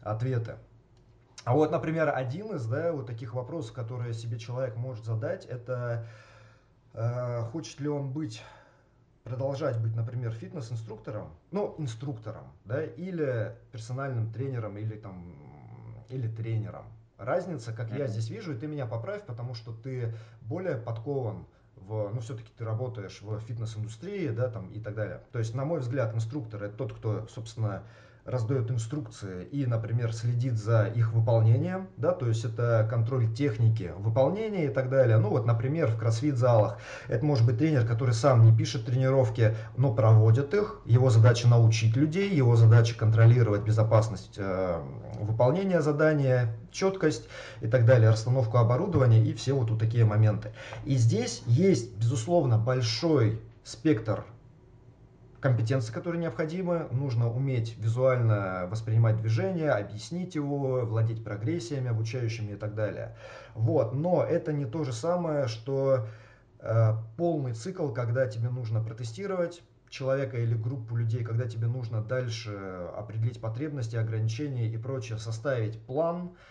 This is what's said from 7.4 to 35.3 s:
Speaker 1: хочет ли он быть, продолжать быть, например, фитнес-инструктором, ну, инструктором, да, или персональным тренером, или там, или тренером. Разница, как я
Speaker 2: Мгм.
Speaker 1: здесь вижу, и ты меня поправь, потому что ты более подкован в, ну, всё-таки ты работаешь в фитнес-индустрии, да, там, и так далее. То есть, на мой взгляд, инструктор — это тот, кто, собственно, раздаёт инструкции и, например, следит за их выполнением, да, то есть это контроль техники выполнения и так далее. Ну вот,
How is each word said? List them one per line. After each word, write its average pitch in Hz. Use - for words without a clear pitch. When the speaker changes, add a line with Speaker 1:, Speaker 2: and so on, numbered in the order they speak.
Speaker 1:
хочет 156
ли 147
он 139
быть, 143
продолжать 127
быть, 110
например, 117
фитнес-инструктором, 120
ну, 202
инструктором, 113
да, 139
или 151
персональным 123
тренером, 113
или 107
там, 90
или 123
тренером. 110
Разница, 143
как 110
я 139
Speaker 2:
Мгм. -
Speaker 1:
здесь 110
вижу, 185
и -
ты 131
меня 147
поправь, 120
потому 120
что 113
ты 120
более 160
подкован 113
в, 104
ну, 123
всё-таки 113
ты 117
работаешь 110
в 107
фитнес-индустрии, 117
да, 117
там, 92
и 107
так 107
далее. 104
То 120
есть, 110
на 135
мой 165
взгляд, 117
инструктор — 113
это 104
тот, 117
кто, 107
собственно, 110
раздаёт 117
инструкции 110
и, 139
например, 113
следит 120
за 107
их 113
выполнением, 120
да, 143
то 131
есть 113
это 117
контроль 117
техники 113
выполнения 156
и 135
так 131
далее. 123
Ну 196
вот, 135